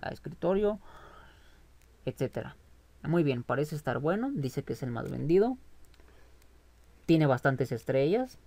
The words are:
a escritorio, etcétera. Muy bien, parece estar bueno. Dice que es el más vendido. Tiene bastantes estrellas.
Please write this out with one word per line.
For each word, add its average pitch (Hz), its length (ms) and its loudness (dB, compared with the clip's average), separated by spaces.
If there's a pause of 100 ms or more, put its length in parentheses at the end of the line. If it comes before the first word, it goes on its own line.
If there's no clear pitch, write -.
a - 80 -8
escritorio, 196 680 -2 (1300)
etcétera. - 500 -6 (480)
Muy 160 200 2
bien, 127 200 0
parece 143 320 -2
estar 127 240 -4
bueno. 202 340 -2
Dice 139 300 -4
que - 100 -8
es 113 100 -8
el 123 80 -4
más 127 180 -6
vendido. 175 480 2 (1500)
Tiene 160 200 6
bastantes 131 460 2
estrellas. 143 760 0